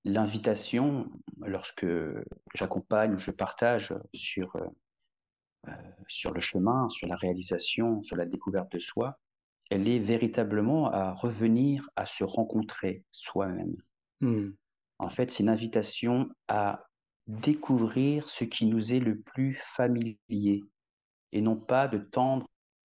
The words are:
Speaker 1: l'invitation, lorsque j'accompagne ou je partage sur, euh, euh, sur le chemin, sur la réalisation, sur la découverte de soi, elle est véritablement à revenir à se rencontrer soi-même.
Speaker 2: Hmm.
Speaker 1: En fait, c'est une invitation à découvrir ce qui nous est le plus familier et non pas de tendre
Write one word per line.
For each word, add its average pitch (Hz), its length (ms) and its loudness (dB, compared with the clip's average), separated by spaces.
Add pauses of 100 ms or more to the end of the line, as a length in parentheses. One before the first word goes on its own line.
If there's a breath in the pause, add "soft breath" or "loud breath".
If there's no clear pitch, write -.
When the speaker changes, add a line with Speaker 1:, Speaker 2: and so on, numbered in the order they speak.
Speaker 1:
l'invitation, 110 1040 0 (300)
lorsque - 440 -6 (720)
j'accompagne 107 580 0
ou 95 60 0
je 95 100 -8
partage 117 640 0 (180)
sur, - 440 -6
euh, 85 100 -6 (1000)
euh, - 40 -12 (360)
sur - 240 -4
le 80 80 -4
chemin, 117 500 2
sur - 180 -8
la 87 80 -4
réalisation, 92 840 -2
sur - 140 -8
la - 100 -2
découverte 95 460 -4
de 87 80 -4
soi, 120 400 -6 (500)
elle 101 200 2
est 120 100 4
véritablement 113 920 2
à 95 220 0
revenir 120 880 2
à 98 80 -2
se - 180 -4
rencontrer 107 880 -2
soi-même. 90 640 -4 (460)
Speaker 2:
Hmm. 107 300 0 (460)
Speaker 1:
En - 120 -6
fait, 123 200 -2
c'est - 140 0
une 104 60 6
invitation 117 800 0 (180)
à 104 400 0 (400)
découvrir 131 1000 2
ce - 160 -4
qui 113 200 0
nous 110 280 2
est 127 80 4
le 110 180 2
plus 131 420 -2
familier 110 1000 0 (680)
et 104 80 0
non 110 160 2
pas 131 320 2
de 110 80 -2
tendre 131 500 0 (420)